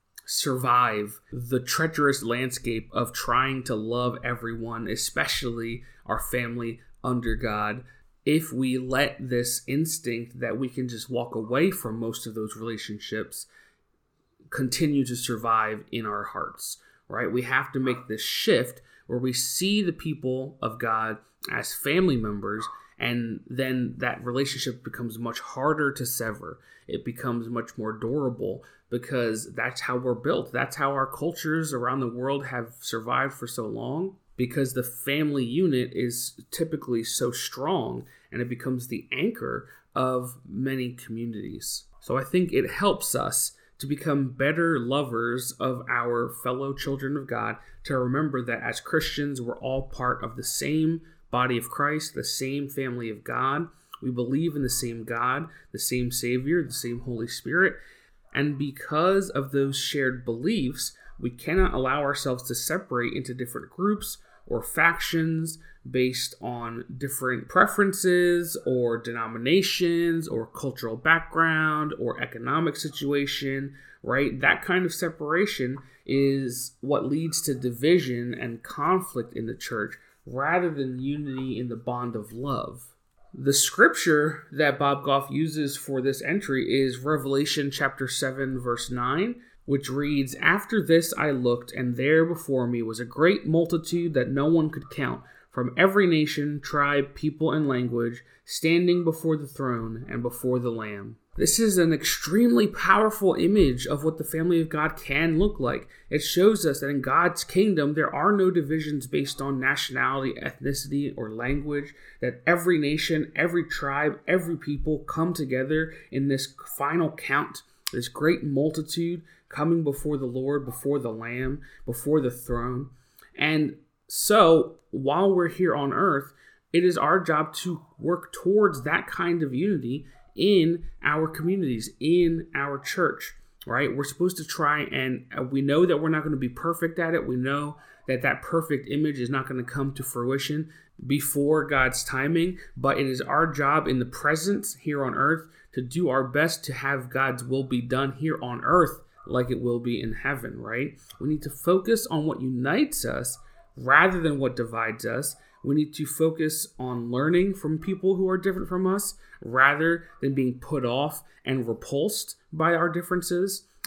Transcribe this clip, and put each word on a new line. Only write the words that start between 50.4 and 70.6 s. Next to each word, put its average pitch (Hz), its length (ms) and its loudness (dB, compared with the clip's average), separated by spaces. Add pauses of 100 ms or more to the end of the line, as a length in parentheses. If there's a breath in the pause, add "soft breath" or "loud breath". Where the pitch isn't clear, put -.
same 156 580 0 (280 soft breath)
body 123 280 2
of 113 120 -4
Christ, 151 460 -2
the 127 80 -4
same 139 440 -4
family 123 440 -4
of 101 120 -10
God. 135 440 0 (340 loud breath)
We 127 80 -2
believe 139 460 0
in 143 80 -2
the 123 60 0
same 117 340 -2
God, 123 440 -2 (240 loud breath)
the - 80 -8
same 123 320 0
Savior, 127 520 0
the 123 80 -6
same 120 300 -6
Holy 120 260 -6
Spirit. 170 480 0 (580 loud breath)
And 143 240 0
because 165 720 2
of 135 220 -2
those 139 260 2
shared 127 480 -2
beliefs, 131 680 -2 (260 loud breath)
we 123 100 -4
cannot 165 460 2
allow 131 260 0
ourselves 135 420 -2
to 123 120 -4
separate 131 580 -2
into 127 220 -6
different - 340 -8
groups 202 480 -2 (300 soft breath)
or - 160 -2
factions 160 960 0 (300 soft breath)
based 127 520 0
on 117 420 -8 (140)
different 127 500 -4
preferences 180 1200 4
or 120 320 2
denominations 165 1300 0
or 113 200 -4
cultural 117 500 -6